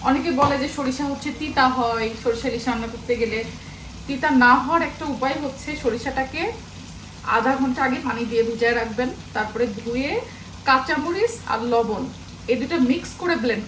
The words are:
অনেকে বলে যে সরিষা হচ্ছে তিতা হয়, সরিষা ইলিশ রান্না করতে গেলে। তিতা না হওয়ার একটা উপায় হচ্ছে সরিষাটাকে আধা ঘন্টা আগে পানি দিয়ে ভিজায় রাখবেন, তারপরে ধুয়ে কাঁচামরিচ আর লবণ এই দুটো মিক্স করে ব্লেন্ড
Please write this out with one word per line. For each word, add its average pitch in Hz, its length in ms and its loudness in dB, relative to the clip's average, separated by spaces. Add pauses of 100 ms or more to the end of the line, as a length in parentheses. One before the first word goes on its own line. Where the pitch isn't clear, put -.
অনেকে 285 200 2 (120)
বলে 285 200 6
যে 294 60 -2 (100)
সরিষা 262 340 -2
হচ্ছে 285 180 -6 (100)
তিতা 277 260 2 (120)
হয়, 226 300 0 (160)
সরিষা 240 280 0
ইলিশ 233 180 -6
রান্না 226 240 -2
করতে 240 280 -4
গেলে। 220 180 0 (680)
তিতা 277 220 0 (140)
না 247 80 10 (120)
হওয়ার 330 260 2
একটা - 160 -8 (100)
উপায় 262 280 0
হচ্ছে - 260 -8 (140)
সরিষাটাকে 262 580 -2 (960)
আধা 262 240 4
ঘন্টা 262 280 2
আগে 254 200 0
পানি 233 140 -2 (100)
দিয়ে 226 180 4
ভিজায় 233 320 2
রাখবেন, 226 280 -2 (260)
তারপরে 220 300 0 (140)
ধুয়ে 254 320 -2 (560)
কাঁচামরিচ 330 680 2 (180)
আর 220 80 0 (140)
লবণ 220 300 2 (480)
এই 247 100 4
দুটো 269 140 -2 (140)
মিক্স 339 220 0 (100)
করে 349 220 2
ব্লেন্ড 214 240 0